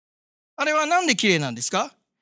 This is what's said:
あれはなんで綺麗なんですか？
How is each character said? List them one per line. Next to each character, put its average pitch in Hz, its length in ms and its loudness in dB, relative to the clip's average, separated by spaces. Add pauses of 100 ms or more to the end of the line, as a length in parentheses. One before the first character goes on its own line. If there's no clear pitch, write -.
(540)
あ 269 100 -6
れ 302 80 2
は 302 140 2
な 349 140 2
ん 359 80 0
で 240 80 2
綺 214 120 0
麗 175 120 4
な 139 100 -4
ん 117 60 -8
で - 60 -12
す - 60 -2
か？ 220 240 -4 (300)